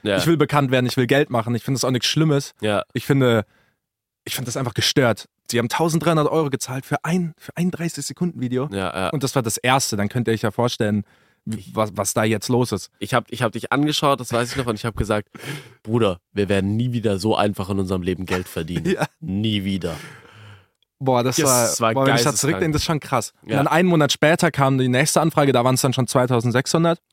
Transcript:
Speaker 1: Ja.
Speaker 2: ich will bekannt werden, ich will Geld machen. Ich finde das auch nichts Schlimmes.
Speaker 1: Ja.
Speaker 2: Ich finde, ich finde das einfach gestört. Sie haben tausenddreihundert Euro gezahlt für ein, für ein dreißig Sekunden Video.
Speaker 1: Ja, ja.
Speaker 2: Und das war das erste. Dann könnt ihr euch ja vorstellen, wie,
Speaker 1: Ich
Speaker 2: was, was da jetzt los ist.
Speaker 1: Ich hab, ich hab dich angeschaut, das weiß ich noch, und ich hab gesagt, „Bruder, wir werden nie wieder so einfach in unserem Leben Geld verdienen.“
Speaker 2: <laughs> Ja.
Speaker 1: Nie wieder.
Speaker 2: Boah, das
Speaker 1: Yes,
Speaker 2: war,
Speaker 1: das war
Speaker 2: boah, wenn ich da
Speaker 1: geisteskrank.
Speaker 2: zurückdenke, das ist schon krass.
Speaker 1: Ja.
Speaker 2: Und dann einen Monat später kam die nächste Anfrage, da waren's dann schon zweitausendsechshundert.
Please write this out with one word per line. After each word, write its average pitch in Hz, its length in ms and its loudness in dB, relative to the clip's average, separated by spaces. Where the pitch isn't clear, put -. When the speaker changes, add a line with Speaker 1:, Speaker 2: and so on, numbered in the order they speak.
Speaker 1:
Ja. - 140 2
Speaker 2:
ich 180 100 0
will 165 100 4
bekannt 143 340 2
werden, 127 140 2
ich 120 120 -2
will 127 100 2
Geld 139 220 2
machen. 117 260 -2
Ich 113 80 -6
finde 139 140 -2
das - 80 -2
auch 131 60 0
nichts 123 160 -2
Schlimmes. 151 540 0
Speaker 1:
Ja. 104 220 0
Speaker 2:
Ich - 120 -6
finde, 123 400 4
ich - 100 -10
finde 127 120 -8
das 120 100 -8
einfach 127 160 -4
gestört. - 540 2
Sie 117 80 2
haben 117 100 0
tausenddreihundert 160 600 2
Euro 156 200 0
gezahlt 131 360 -6
für - 180 -4
ein, 170 340 -2
für - 200 -18
ein 175 120 0
dreißig 165 360 -6
Sekunden 170 360 -4
Video. 127 300 -2
Speaker 1:
Ja, 95 260 -4
ja. 92 120 -2
Speaker 2:
Und 139 140 -2
das 131 120 -4
war 131 80 2
das 110 140 -4
erste. 127 400 2
Dann 101 120 -2
könnt 123 180 -2
ihr 113 60 2
euch 110 80 -2
ja 107 100 0
vorstellen, 107 520 0
wie, 107 140 -6
Speaker 1:
Ich - 160 -18
Speaker 2:
was, 107 200 -2
was 98 180 -4
da 113 100 0
jetzt 110 240 -2
los 123 240 0
ist. - 180 -6
Speaker 1:
Ich - 140 -4
hab, 123 160 -2
ich 117 140 -8
hab 110 80 0
dich - 220 -6
angeschaut, 147 480 0
das 123 100 -8
weiß 120 200 -2
ich 127 40 -10
noch, 131 100 -4
und 117 100 -2
ich 101 100 -10
hab 113 100 -4
gesagt, 107 320 -2
„Bruder, 110 360 0
wir 98 160 0
werden 98 300 0
nie 123 160 -2
wieder 104 260 -2
so 107 160 2
einfach 98 340 -2
in 98 100 -2
unserem 92 220 -2
Leben 90 240 -4
Geld 90 220 -4
verdienen.“ 85 380 -6
Speaker 2:
<laughs> 90 120 0
Ja. 156 80 0
Speaker 1:
Nie 104 460 -2
wieder. 90 320 -4
Speaker 2:
Boah, 131 220 2
das 127 160 0
Speaker 1:
Yes, 147 120 4
Speaker 2:
war, 123 140 6
Speaker 1:
das 113 180 -2
war 113 120 4
Speaker 2:
boah, 135 120 2
wenn 135 100 4
ich 117 60 2
da 135 80 2
Speaker 1:
geisteskrank. 113 100 -2
Speaker 2:
zurückdenke, 165 360 0
das 143 80 0
ist - 20 -4
schon 156 160 -2
krass. - 400 -4
Speaker 1:
Ja. 110 180 -2
Speaker 2:
Und 139 60 2
dann - 20 0
einen 170 220 4
Monat 156 240 4
später 160 380 2
kam 135 260 2
die 131 100 2
nächste 127 320 2
Anfrage, 147 320 2
da 123 140 4
waren's 131 160 2
dann 131 100 2
schon 120 160 0
zweitausendsechshundert. 127 960 2